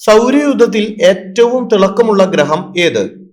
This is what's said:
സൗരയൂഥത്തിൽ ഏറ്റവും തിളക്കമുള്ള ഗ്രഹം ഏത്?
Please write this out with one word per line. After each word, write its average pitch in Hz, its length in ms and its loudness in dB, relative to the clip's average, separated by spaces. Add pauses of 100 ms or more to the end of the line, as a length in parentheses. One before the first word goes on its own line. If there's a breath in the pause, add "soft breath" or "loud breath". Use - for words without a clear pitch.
സൗരയൂഥത്തിൽ 233 800 2 (240)
ഏറ്റവും 240 640 0
തിളക്കമുള്ള 196 520 2 (100)
ഗ്രഹം 151 280 -2 (220)
ഏത്? 120 180 -2 (320)